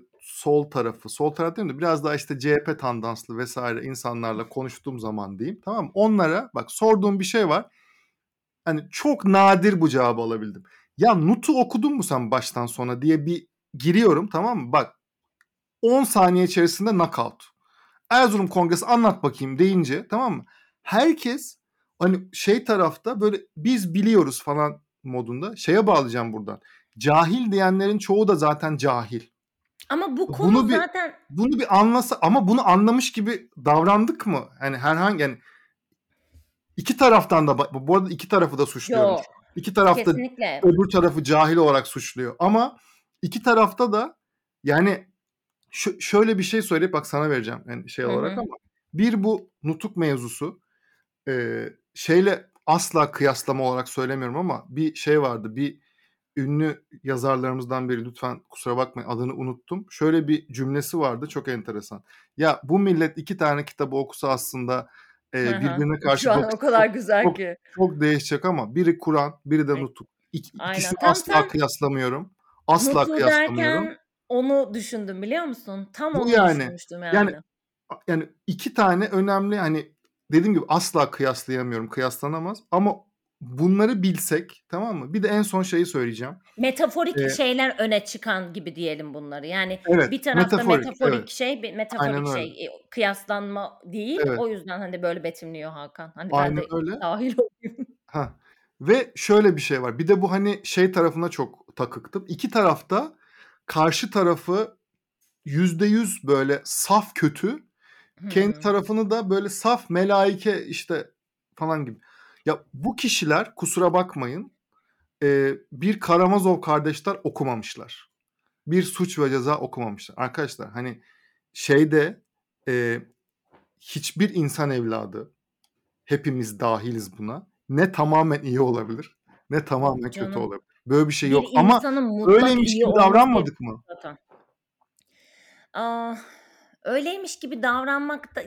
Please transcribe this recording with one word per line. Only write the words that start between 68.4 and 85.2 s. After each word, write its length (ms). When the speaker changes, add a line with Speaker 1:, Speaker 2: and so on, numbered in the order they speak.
Speaker 1:
ama 300
biri 240
Kur'an, 480
biri 220
de 40
Speaker 2:
Ay-, 100
Speaker 1:
nutuk." 260
İk-, 260
Speaker 2:
aynen. 140
Speaker 1:
ikisini 280
Speaker 2:
Tam 100
Speaker 1:
asla 220
Speaker 2:
sen 160
Speaker 1:
kıyaslamıyorum. 840
Asla 340
Speaker 2:
nutuğu 140
Speaker 1:
kıyaslamıyorum. 720
Speaker 2:
derken 140
onu 460
düşündüm 480
biliyor 220
musun? 480
Tam 220
Speaker 1:
Bu 80
Speaker 2:
onu 80
Speaker 1:
yani, 300
Speaker 2:
düşünmüştüm 420
Speaker 1:
yani, 140
Speaker 2:
yani. 200
Speaker 1:
a-, 200
yani 200
iki 280
tane 320
önemli 520
hani 340
dediğim 220
gibi 140
asla 420
kıyaslayamıyorum, 800
kıyaslanamaz 680
ama 240
bunları 640
bilsek, 640
tamam 280
mı? 180
Bir 80